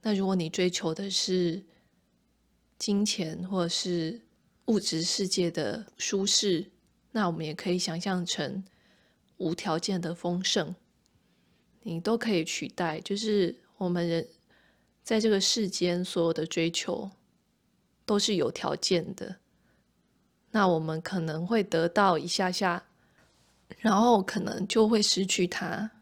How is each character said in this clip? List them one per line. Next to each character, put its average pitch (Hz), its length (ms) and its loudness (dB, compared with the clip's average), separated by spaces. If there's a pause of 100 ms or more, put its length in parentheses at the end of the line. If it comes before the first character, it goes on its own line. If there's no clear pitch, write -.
那 214 140 0
如 190 100 0
果 190 100 2
你 165 140 0
追 180 180 0
求 170 280 -2
的 196 160 -8
是 185 520 0 (1160)
金 202 260 0
钱 170 420 -4
或 185 220 0
是 175 520 -2 (440)
物 214 160 2
质 160 200 -2
世 185 240 -2
界 180 240 0
的 165 380 -4 (100)
舒 196 280 -2
适， 190 440 2 (420)
那 214 160 0
我 170 40 0
们 160 140 -4
也 151 80 -6
可 - 180 -4
以 180 80 2
想 170 200 -4
象 180 260 -2
成 175 400 -4 (720)
无 170 180 -2
条 165 240 -2
件 185 200 -2
的 170 140 -4
丰 180 300 -4
盛， 180 320 0 (1080)
你 170 180 -6
都 226 160 2
可 226 140 0
以 170 120 2
取 - 240 -6
代。 160 320 -4
就 - 160 -4
是 208 400 2 (220)
我 185 100 -2
们 175 180 0
人 165 220 0 (760)
在 220 180 0
这 220 80 4
个 202 100 4
世 196 300 2
间 175 340 0
所 185 220 -2
有 165 80 2
的 156 120 -2
追 165 240 0
求 - 400 -4 (960)
都 208 140 2
是 202 160 2
有 143 160 2
条 - 240 -4
件 175 400 0
的， - 220 -12 (1120)
那 202 160 4
我 170 100 4
们 160 240 -4
可 190 180 -4
能 160 280 -4
会 220 160 2
得 170 240 2
到 190 300 4
一 147 100 -4
下 185 240 0
下， 180 320 -2 (920)
然 220 180 4
后 226 260 6
可 185 200 -4
能 196 260 -4
就 220 180 4
会 220 160 4
失 190 240 2
去 185 220 2
它。 202 420 -4 (120)